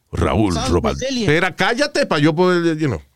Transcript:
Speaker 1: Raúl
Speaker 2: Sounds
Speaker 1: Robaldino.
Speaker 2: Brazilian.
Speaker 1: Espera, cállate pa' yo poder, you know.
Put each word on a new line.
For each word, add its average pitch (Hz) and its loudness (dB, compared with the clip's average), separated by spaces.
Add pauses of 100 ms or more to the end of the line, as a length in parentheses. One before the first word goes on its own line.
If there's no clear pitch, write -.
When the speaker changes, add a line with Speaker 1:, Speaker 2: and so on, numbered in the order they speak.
(120)
Speaker 1:
Raúl 87 0
Speaker 2:
Sounds 78 -2
Speaker 1:
Robaldino. 69 0
Speaker 2:
Brazilian. 240 -2
Speaker 1:
Espera, 170 0
cállate 262 0
pa' 160 0
yo 151 2
poder, 170 2
you 156 -2
know. 90 -4 (140)